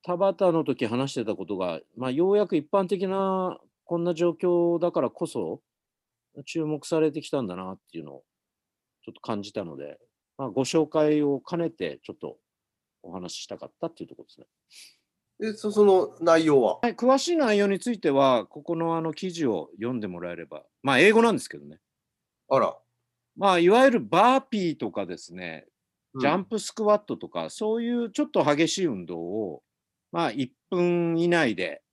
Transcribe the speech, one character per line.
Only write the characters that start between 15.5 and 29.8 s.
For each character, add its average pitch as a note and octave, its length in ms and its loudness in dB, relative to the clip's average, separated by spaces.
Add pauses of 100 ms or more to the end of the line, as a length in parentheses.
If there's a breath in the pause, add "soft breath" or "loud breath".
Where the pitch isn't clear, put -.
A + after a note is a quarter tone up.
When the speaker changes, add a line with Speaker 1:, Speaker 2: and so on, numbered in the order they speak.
Speaker 2:
え、 - 20 -10
そ-、 G#3+ 180 -6
そ G#3 140 6
の F#3+ 360 6
内 E3 260 6
容 C#3+ 160 6
は？ G2+ 200 2
Speaker 1:
は A#3+ 60 2
い、 G3+ 80 -4
詳 B3+ 220 4
し C4 100 -2
い F4 80 0
内 A3+ 220 4
容 G3+ 100 4
に G3 100 0
つ - 140 -4
い G3+ 80 -6
て E3 100 2
は、 C3+ 360 4
こ - 160 -18
こ E3+ 120 -6
の E3 220 -2
あ E3 40 -2
の D#3+ 120 -4
記 F#3 180 -8
事 E3 160 -4
を F#2 300 -2
読 A2+ 180 -6
ん A#2+ 60 -4
で G#2 80 -6
も F2 120 -10
ら F2 120 -8
え E2+ 40 -10
れ E2 100 -14
ば。 D2+ 180 -16 (180)
ま C3+ 120 2
あ、 B2 40 6
英 F#3+ 140 8
語 A3 100 6
な A#3 100 4
ん F3 40 0
で A2 40 -4
す - 80 -14
け - 100 -14
ど C#2+ 80 -18
ね。 D2+ 120 -20 (680)
Speaker 2:
あ C3+ 100 2
ら。 G#2 180 0 (600)
Speaker 1:
ま F#3+ 160 2
あ、 F3 80 4
い F3 80 6
わ A#3 160 8
ゆ C4+ 80 6
る A3+ 80 2
バ F#3+ 380 4
ー - 40 2
ピ F#3+ 280 -2
ー C#3 60 -6
と G#2+ 140 -6
か G2 160 -6
で F2 120 -8
す - 160 -20
ね、 F2 320 -12 (480)
Speaker 2:
う C3+ 40 -10
ん。 - 20 -8
Speaker 1:
ジ C3 60 0
ャ D#3 120 2
ン F#3+ 60 -4
プ A3 140 -6
ス - 140 -10
ク A3 120 -6
ワ G#3 140 4
ッ G#3 60 -8
ト - 120 -8
と - 120 -14
か、 D#2+ 220 -6
そ G#3+ 260 -4
う A#3 60 -4
い A#3 120 -4
う A#3 160 -4
ち D4 120 -4
ょ - 20 0
っ D4+ 60 -8
と F#3 120 0
激 D3 240 2
し F3 160 -4
い F3 40 0
運 F#2+ 200 -4
動 E2+ 120 -10
を、 F2 440 -8 (480)